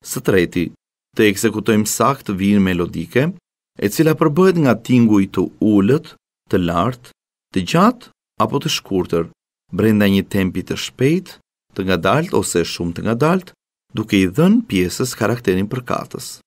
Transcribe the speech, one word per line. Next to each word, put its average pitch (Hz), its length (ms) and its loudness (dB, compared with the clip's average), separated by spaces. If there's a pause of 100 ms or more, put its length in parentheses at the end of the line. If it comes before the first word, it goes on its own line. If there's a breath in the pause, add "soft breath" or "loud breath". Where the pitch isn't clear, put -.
Së - 180 -10
treti, 90 440 0 (500)
të 107 140 4
ekzekutojmë 107 560 0
sakt - 440 -2
vijën 101 320 2
melodike, 90 680 -2 (480)
e - 100 -2
cila 156 260 2
përbëhet 175 440 2
nga 131 160 2
tinguj 107 560 2
të 92 140 -2 (160)
ulët, 107 540 2 (360)
të 98 140 0
lartë, 87 480 -4 (420)
të 185 100 -2
gjatë 196 460 0 (300)
apo 131 180 0
të 151 140 -4
shkurtër, 85 580 -4 (420)
brenda 104 360 2
një 98 180 2
tempi 95 380 -4
të - 140 -6
shpejt, 165 600 -4 (380)
të 98 100 -4
ngadalt 95 480 0
ose 87 300 0
shumë 85 320 -8
të - 100 -8
ngadalt, 120 460 -2 (420)
duke 104 240 -2
i 95 100 4
dhënë 185 380 2
pjesës 95 500 -2
karakterin 104 540 -2
përkatës. - 760 -8